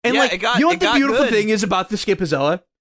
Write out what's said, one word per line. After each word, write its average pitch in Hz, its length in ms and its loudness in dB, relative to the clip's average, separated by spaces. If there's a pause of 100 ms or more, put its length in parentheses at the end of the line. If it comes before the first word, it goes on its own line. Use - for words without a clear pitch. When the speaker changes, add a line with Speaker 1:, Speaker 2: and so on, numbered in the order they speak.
Speaker 1:
And, 247 120 0
Speaker 2:
Yeah, 277 60 2
Speaker 1:
like, 247 120 0
Speaker 2:
it 185 60 -6
got, 226 180 -2
Speaker 1:
you 247 40 2
know 330 80 4
Speaker 2:
it 359 40 2
Speaker 1:
what 359 60 -4
the 370 80 0
Speaker 2:
got 220 80 2
Speaker 1:
beautiful 277 300 2
Speaker 2:
good. 233 80 0
Speaker 1:
thing 214 160 0
is 214 140 0
about 185 260 -2
the 214 60 -4
Schipazoa? 160 680 -2 (180)